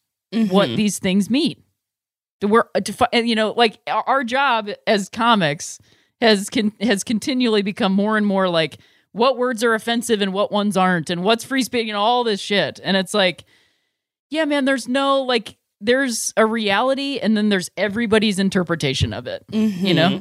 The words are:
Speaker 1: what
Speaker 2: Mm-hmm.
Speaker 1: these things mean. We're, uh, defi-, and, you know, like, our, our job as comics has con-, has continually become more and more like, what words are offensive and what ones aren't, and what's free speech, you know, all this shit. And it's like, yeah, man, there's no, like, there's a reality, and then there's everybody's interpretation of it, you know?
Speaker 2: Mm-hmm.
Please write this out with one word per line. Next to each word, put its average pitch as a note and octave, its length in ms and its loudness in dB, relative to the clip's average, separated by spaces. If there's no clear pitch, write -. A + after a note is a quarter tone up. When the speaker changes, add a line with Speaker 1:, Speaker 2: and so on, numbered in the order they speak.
Speaker 1:
what G3 380 2
Speaker 2:
Mm-hmm. G#3 60 -4
Speaker 1:
these G#3 240 0
things F#3+ 300 0
mean. B3+ 320 -2
We're, G#3 240 2
uh, - 60 0
defi-, G#3+ 320 -2
and, A#3 160 0
you A3+ 60 0
know, G#3+ 160 0
like, A3+ 360 2
our, G3 200 -2
our C4+ 160 0
job A#3+ 460 0
as G#3 220 0
comics G#3 680 0
has G#3 280 4
con-, G#3+ 320 -2
has G3+ 220 0
continually A#3+ 580 0
become G3 320 -2
more G#3 240 2
and G#3+ 80 0
more F#3+ 240 0
like, D#3+ 280 0
what A#3+ 240 2
words B3 260 -2
are A#3 100 2
offensive A#3 480 -2
and F#3+ 120 -2
what G3+ 180 -2
ones G3+ 240 0
aren't, F#3 340 2
and F3 140 -4
what's A3+ 220 2
free C4 180 -2
speech, A3+ 240 -4
you G#3+ 60 -6
know, G3+ 80 -2
all A#3+ 240 2
this G#3 160 -2
shit. E3 420 -2
And F3+ 140 0
it's F#3+ 160 -4
like, F#3+ 320 0
yeah, D#4 160 -2
man, C#4+ 200 0
there's C4+ 240 0
no, C4+ 320 2
like, B3 340 -2
there's A#3+ 560 0
a A3 100 4
reality, A#3 720 0
and G#3+ 180 0
then G#3+ 120 0
there's F#3+ 280 0
everybody's G#3 600 0
interpretation D#3+ 760 0
of G#2 140 -10
it, - 240 -10
you G3 420 0
know? E3 160 4
Speaker 2:
Mm-hmm. F#3+ 120 -2